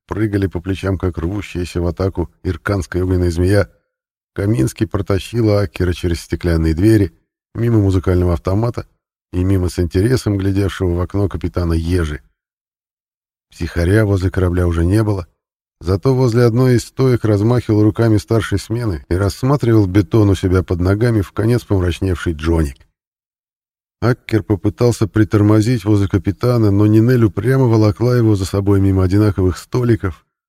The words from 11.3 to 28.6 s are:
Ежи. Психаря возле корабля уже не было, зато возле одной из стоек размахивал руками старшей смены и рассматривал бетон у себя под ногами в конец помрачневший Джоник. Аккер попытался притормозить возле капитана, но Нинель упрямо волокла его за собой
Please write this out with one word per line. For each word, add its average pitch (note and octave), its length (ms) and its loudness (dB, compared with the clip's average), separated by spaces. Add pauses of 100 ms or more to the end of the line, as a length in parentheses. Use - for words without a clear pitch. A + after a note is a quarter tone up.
Ежи. E2 460 -2 (1300)
Психаря F2+ 540 -2
возле F#2+ 240 -2
корабля F2+ 360 -2
уже E2+ 160 0
не G2 200 2
было, G2+ 240 -4 (520)
зато G2 360 -2
возле B2 300 2
одной B2 320 2
из - 100 -2
стоек B2+ 380 -2
размахивал G#2+ 580 2
руками G#2+ 340 2
старшей G#2 420 -2
смены A2 520 -6
и F2 40 0
рассматривал A2+ 720 0
бетон G2+ 440 2
у F#2+ 40 4
себя F#2 280 0
под F2 180 -4
ногами G#2 400 0
в - 120 -6
конец A2+ 320 0
помрачневший F2+ 680 -2
Джоник. D#2 560 -2 (1120)
Аккер A2 420 -2
попытался A2 640 0
притормозить G#2+ 800 2
возле G2+ 240 2
капитана, G#2+ 600 0
но G2+ 160 4
Нинель A2+ 380 4
упрямо B2 420 0
волокла A2+ 500 2
его A2 200 4
за F#2+ 100 -2
собой G2 340 0